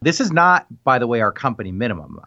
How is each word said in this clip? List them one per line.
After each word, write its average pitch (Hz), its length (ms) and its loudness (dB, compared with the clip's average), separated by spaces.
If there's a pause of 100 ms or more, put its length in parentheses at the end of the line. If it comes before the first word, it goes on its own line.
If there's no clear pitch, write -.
This 170 180 2
is 220 100 -2
not, 175 360 4 (160)
by 131 160 4
the 120 80 -2
way, 117 140 0
our 104 100 0
company 107 400 -6
minimum, 92 560 -6